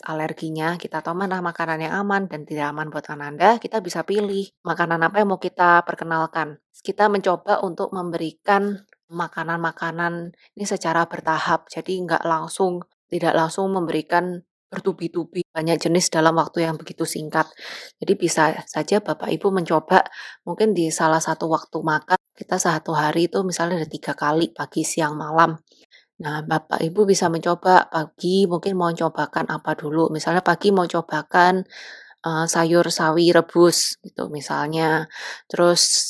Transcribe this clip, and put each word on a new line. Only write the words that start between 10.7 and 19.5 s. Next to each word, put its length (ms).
secara 400
bertahap, 560
jadi 320
nggak 320
langsung, 560
tidak 240
langsung 400
memberikan 640
bertubi-tubi 800
banyak 320
jenis 320
dalam 240
waktu 240
yang 160
begitu 240
singkat. 480
Jadi 160
bisa 400
saja 320
Bapak 320
Ibu 160